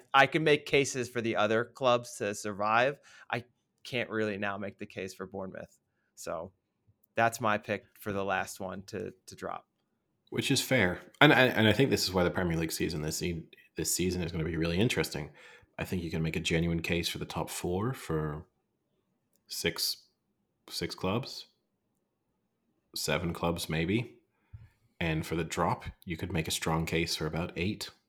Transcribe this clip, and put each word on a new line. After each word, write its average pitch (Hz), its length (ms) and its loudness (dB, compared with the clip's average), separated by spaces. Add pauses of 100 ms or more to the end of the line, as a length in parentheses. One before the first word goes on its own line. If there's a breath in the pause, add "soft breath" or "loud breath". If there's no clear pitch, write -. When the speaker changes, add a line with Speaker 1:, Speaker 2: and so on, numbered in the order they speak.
(140)
Speaker 1:
I, 139 100 10
I - 40 10
can 156 160 0
make 147 220 4
cases 139 420 2
for 120 140 -4
the 110 140 0
other 110 280 4
clubs 120 540 0
to 104 160 -2
survive. 107 680 0 (320 loud breath)
I 117 120 -4 (400)
can't 120 260 -4
really 107 280 -2
now 101 200 -4
make 101 220 -10
the 104 80 -10
case 95 260 -10
for 95 140 -10
Bournemouth. 95 520 -12 (360)
So 85 360 -8 (640)
that's 113 240 2
my 107 200 0
pick 104 260 -6 (140)
for 107 120 -6
the 98 140 -2
last 95 340 -4
one 95 280 -8
to, 95 260 -8 (140)
to 98 80 -18
drop. 87 300 -10 (680)
Speaker 2:
Which - 180 -2
is 135 120 4
fair. 95 380 2 (220)
And, 147 100 12
and, 123 240 6
and 110 120 8
I 107 60 8
think 139 180 4
this 101 120 2
is 90 80 -2
why 92 120 4
the 85 80 4
Premier 85 260 0
League 82 140 0
season, 80 320 -2
this 78 140 -4
se-, 80 260 -4 (340 soft breath)
this - 180 -2
season 92 280 0
is - 80 -4
gonna 80 120 -2
be 82 140 -2
really 85 220 0
interesting. 78 500 0 (480 loud breath)
I - 60 -6
think 90 200 -4
you 82 60 -6
can 80 140 -2
make 80 140 -2
a - 40 0
genuine 85 400 2
case 85 280 -2
for - 80 -6
the 80 80 -6
top 80 240 -6
four 98 440 -4
for 78 520 -4 (1000)
six, - 500 -4 (720)
six - 260 -6
clubs, 104 520 -4 (1500)
seven 78 380 -2
clubs 85 360 -2
maybe. 85 440 -2 (880 soft breath)
And 160 240 -2
for - 100 -4
the 82 80 0
drop, - 400 0 (220)
you 87 100 -6
could 87 160 -8
make 82 160 0
a - 40 -4
strong 80 340 0
case 80 320 -2
for 82 100 -4
about 82 300 -4
eight. 92 320 -4 (200)